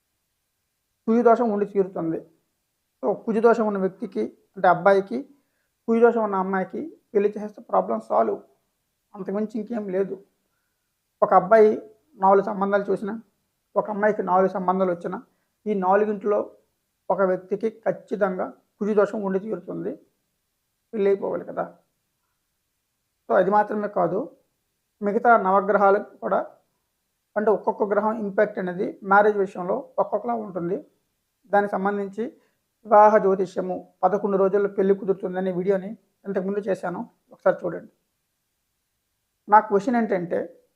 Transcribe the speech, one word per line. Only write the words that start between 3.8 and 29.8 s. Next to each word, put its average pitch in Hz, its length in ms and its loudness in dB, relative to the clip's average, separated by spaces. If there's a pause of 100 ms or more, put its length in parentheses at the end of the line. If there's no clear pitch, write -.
అంటే 190 160 0
అబ్బాయికి, 190 500 2 (720)
కుజు 233 120 2
దోషం 233 240 4
ఉన్న 202 120 -4
అమ్మాయికి 190 460 -4 (260)
పెళ్లి 202 220 0
చేసేస్తే 208 320 -12
ప్రాబ్లం 202 400 -2
సాల్వ్, 220 360 -2 (760)
అంతకుమించి 208 440 -8
ఇంకేం 214 320 -8
లేదు. 190 280 -4 (1040)
ఒక 202 120 2
అబ్బాయి 214 380 6 (480)
నాలుగు 190 260 4
సంబంధాలు 196 420 -2
చూసినా, 196 280 -4 (600)
ఒక 202 140 0
అమ్మాయికి 202 340 0
నాలుగు 185 300 2
సంబంధాలు 185 380 0
వచ్చినా, 180 260 -8 (480)
ఈ 214 100 -2
నాలుగింటిలో 202 640 0 (680)
ఒక 190 120 0
వ్యక్తికి 190 480 -2 (100)
ఖచ్చితంగా 196 640 -4 (280)
కుజు 208 200 -4
దోషం 208 280 2
ఉండి 190 180 -2
తీరుతుంది, 185 520 -10 (1040)
పెళ్ళి 196 160 0
అయిపోవాలి 190 360 -4
కదా. 170 200 -8 (1600)
So 233 60 0
అది 190 160 4
మాత్రమే 208 380 0
కాదు, 180 300 -2 (800)
మిగతా 214 360 2
నవగ్రహాలకు 196 800 2
కూడా, - 220 -2 (960)
అంటే 214 160 0
ఒక్కొక్క 196 320 0
గ్రహం 208 360 0
ఇంపాక్ట్ 208 400 -2
అనేది 180 280 -6 (160)
మ్యారేజ్ 208 340 4
విషయంలో 190 380 -4 (240)